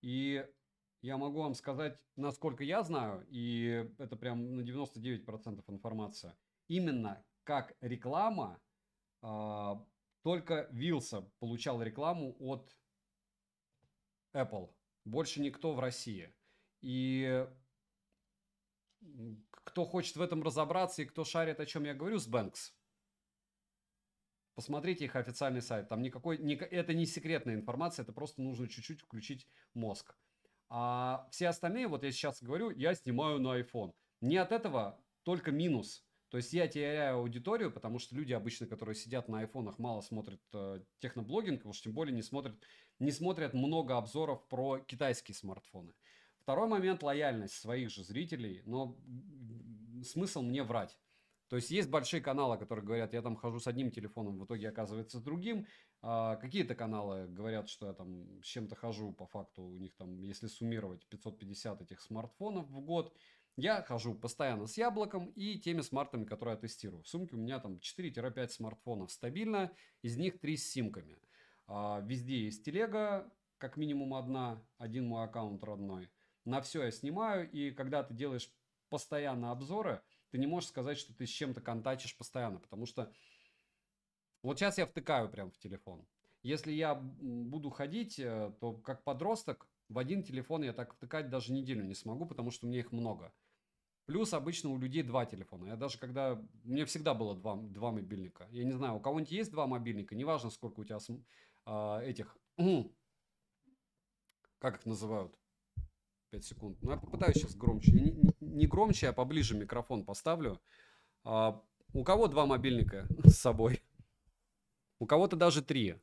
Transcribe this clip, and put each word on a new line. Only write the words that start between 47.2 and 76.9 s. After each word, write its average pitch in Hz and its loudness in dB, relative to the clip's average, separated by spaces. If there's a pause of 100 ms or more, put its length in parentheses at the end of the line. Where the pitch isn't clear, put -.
своих 120 -4
же 98 -12
зрителей, 110 -6
но, 120 -4 (100)
м, 117 -14
смысл 170 -2
мне 127 0
врать. 113 -2 (520)
То 123 -2
есть 123 0
есть 175 2
большие 147 2
каналы, 135 2
которые 104 -6
говорят: 113 0
«Я 117 -2
там 113 -4
хожу 117 -4
с - -4
одним 123 0
телефоном, 104 -6
в 95 -8
итоге 110 -6
оказывается 110 -6
с - -14
другим». 185 -4 (360)
А, 113 0
какие-то 123 -2
каналы 104 -4
говорят, 104 -6
что - -12
я 98 -8
там 90 -14
с - -14
чем-то 110 -8
хожу, 107 -6
по 90 -14
факту 98 -12
у 90 -14
них 92 -12
там, 92 -12
если 101 -10
суммировать, 107 -6
пятьсот 107 -14
пятьдесят 101 -10
этих 92 -18
смартфонов 156 -8
в 139 -12
год. 165 -2 (400)
Я 196 2
хожу 117 -4
постоянно 117 -2
с - -8
яблоком 208 0
и 202 -4
теми 170 0
смартами, 131 -2
которые 110 -4
я 107 -10
тестирую. 98 -10
В - -18
сумке 175 -6
у 117 -4
меня 123 -4
там 95 -10
четыре-пять 127 -6
смартфонов 110 -6
стабильно, 190 -2 (320)
из 117 -2
них 170 -2
три 151 -2
с - -6
симками. 98 -4 (500)
А, 104 -4
везде 123 -2
есть 107 -6
телега, 202 -2 (260)
как 135 -8
минимум 143 -2
одна, 127 -2 (160)
один 120 -4
мой 113 0
аккаунт 107 -4
родной. 98 -6 (360)
На 131 0
все 143 -4
я 117 0